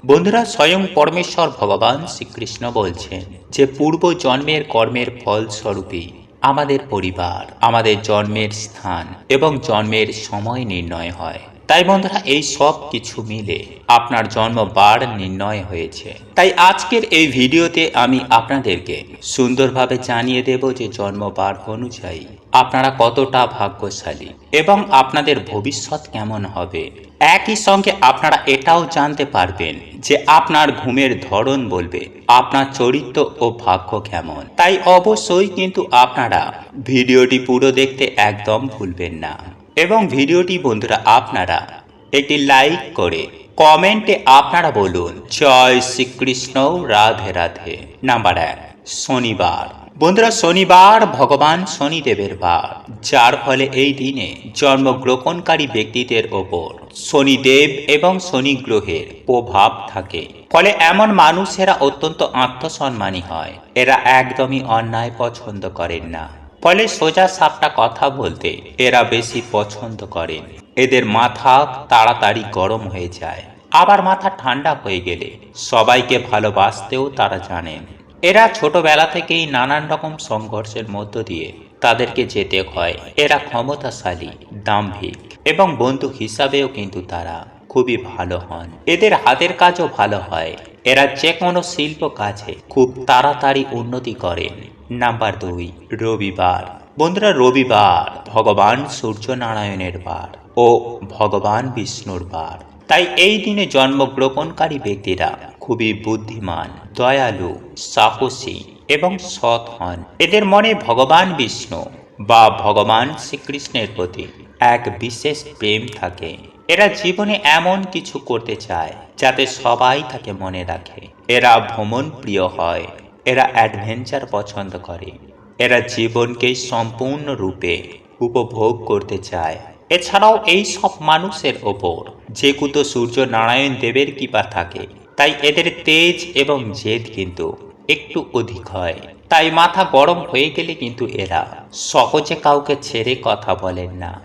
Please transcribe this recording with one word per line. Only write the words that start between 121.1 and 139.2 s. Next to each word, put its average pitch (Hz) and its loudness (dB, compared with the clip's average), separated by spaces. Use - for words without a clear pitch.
এরা 120 6
ভ্রমণ 120 -4
প্রিয় 95 -2
হয়, 87 -4
এরা 127 2
অ্যাডভেঞ্চার 113 -2
পছন্দ 101 -8
করে, 85 -14
এরা 123 2
জীবনকে 120 -2
সম্পূর্ণরূপে 113 -6
উপভোগ 117 -2
করতে 104 -4
চায়। 82 -8
এছাড়াও 202 2
এই 185 2
সব - -4
মানুষের 156 -2
ওপর 95 -6
যেহেতু 143 0
সূর্য 120 -2
নারায়ণ 123 0
দেবের 135 -2
কৃপা 107 -2
থাকে, - -8
তাই 147 2
এদের 165 0
তেজ 170 2
এবং 135 0
জেদ 110 -4
কিন্তু 87 -8
একটু - -2
অধিক - -6
হয়। 92 -6